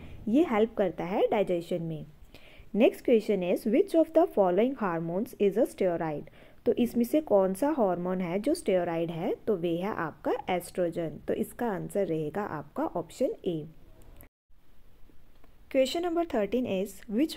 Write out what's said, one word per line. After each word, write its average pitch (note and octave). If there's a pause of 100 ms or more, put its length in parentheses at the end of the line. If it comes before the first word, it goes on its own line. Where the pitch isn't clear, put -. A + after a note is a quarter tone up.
(280)
ये D4
हेल्प A3+
करता E3+
है G#3+
डाइजेशन F3+
में। D#3 (720)
Next D4
question G#3+
is, F#3+
which D4
of D#4+
the E4
following G3+
hormones E3+
is G3
a C4
steroid? E3 (440)
तो A#3
इसमें A#3
से D4+
कौन F#3+
सा C#4+
हार्मोन F#3
है F3+
जो C#4+
स्टेरॉइड F3
है? F3+ (120)
तो G#3
वे E3+
है F#3+
आपका F3 (180)
एस्ट्रोजन। E3+ (100)
तो -
इसका -
आंसर F3
रहेगा D#3+
आपका D3+
ऑप्शन - (100)
ए। D#3+ (2000)
Question C4+
number E4+
thirteen A#3
is, F#3+ (160)
which C4+